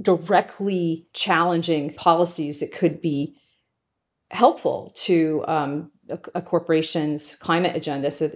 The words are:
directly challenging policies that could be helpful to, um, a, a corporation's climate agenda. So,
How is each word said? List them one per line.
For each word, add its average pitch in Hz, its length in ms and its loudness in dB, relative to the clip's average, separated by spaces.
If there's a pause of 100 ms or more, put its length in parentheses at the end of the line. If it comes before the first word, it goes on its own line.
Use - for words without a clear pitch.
directly 180 1120 0
challenging 170 800 0
policies 165 640 2
that 143 140 -6
could 160 280 0
be 147 360 -4 (920)
helpful - 640 2
to, 160 520 2
um, 151 440 -2 (180)
a, - 100 -8 (160)
a 180 60 -2
corporation's 160 960 0
climate 175 400 0
agenda. 143 360 -4
So, 151 240 -2